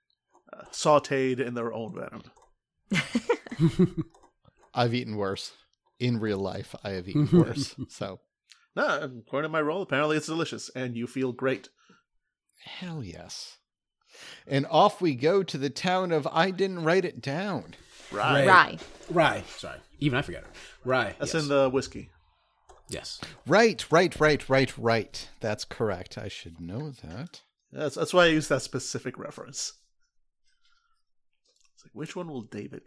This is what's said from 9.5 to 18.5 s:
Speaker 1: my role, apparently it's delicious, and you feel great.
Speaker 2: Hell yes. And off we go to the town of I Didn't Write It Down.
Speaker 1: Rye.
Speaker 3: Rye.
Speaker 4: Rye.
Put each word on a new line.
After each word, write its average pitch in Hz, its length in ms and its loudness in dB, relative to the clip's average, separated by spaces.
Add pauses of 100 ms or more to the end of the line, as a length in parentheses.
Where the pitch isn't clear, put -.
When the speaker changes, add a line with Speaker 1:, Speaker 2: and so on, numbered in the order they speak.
Speaker 1:
my 160 80 2
role, 156 220 0
apparently 151 340 2
it's 151 120 -2
delicious, 160 460 -4
and 123 220 -6
you 117 120 -4
feel 131 240 -2
great. 123 360 -2 (960)
Speaker 2:
Hell 165 400 -10
yes. 85 540 -12 (880)
And 139 240 0
off 190 300 6
we 165 160 2
go 165 260 4
to 165 160 -6
the 135 120 -2
town 185 420 0
of 147 180 0
I 170 220 2
Didn't 185 320 -4
Write 175 200 4
It 139 160 -8
Down. 156 540 -6 (380)
Speaker 1:
Rye. 107 340 2
Speaker 3:
Rye. - 0 -
Speaker 4:
Rye. 175 320 8 (320)